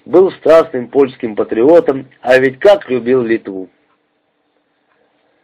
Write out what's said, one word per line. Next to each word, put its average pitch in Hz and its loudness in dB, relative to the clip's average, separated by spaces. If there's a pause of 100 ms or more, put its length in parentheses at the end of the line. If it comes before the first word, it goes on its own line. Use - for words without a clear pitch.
был 170 2
страстным 135 0
польским 131 -4
патриотом, 135 0 (140)
а 131 0
ведь 131 -2
как 202 2
любил 127 -2
Литву. 104 -6 (1800)